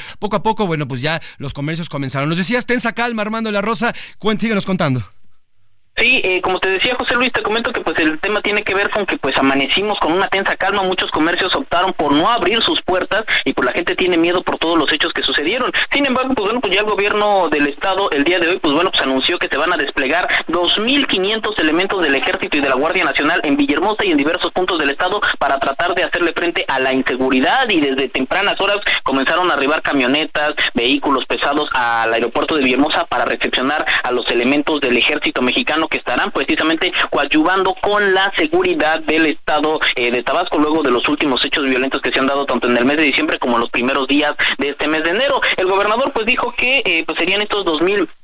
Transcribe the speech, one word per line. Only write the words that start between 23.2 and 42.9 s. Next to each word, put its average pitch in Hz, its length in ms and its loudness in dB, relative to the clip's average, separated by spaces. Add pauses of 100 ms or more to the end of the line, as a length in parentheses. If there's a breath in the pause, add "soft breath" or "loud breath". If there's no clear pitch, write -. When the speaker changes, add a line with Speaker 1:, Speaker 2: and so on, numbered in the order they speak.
Speaker 2:
en 143 140 2
Villahermosa 156 480 0
y 190 60 2
en 156 60 4
diversos 156 340 0
puntos 185 260 -2
del 143 140 0
estado 185 280 -2 (200)
para 139 180 2
tratar - 380 -2
de 208 80 0
hacerle 175 300 0
frente 170 340 -2
a 135 100 0
la 131 160 0
inseguridad. 131 800 2
Y 170 100 2
desde 135 260 0
tempranas 175 540 -2
horas 202 160 0 (240 loud breath)
comenzaron 165 480 0
a 156 60 2
arribar 139 260 0
camionetas, 151 720 0 (220 loud breath)
vehículos 131 500 2
pesados 143 480 0
al 117 400 2
aeropuerto 120 420 0
de 147 60 2
Villahermosa 139 440 2
para - 200 0
recepcionar 139 580 0 (200 loud breath)
a 123 80 -2
los 123 180 0
elementos 139 500 2
del 123 160 2
ejército 147 460 0
mexicano 147 460 0
que 131 120 -2
estarán 156 340 -2
precisamente 160 580 0 (180 loud breath)
coadyuvando 160 680 2
con 202 380 2
la 190 220 2
seguridad 320 640 2
del 160 260 2
estado, 151 540 0 (160 loud breath)
eh, 120 160 0
de 120 100 0
Tabasco 156 380 0
luego 151 240 2
de 131 80 2
los 120 160 2
últimos 147 380 0
hechos - 180 -2
violentos 135 380 0
que 131 100 -2
se - 80 0
han 131 80 2
dado 139 180 0
tanto 127 220 0
en 120 80 4
el 120 80 4
mes 143 140 2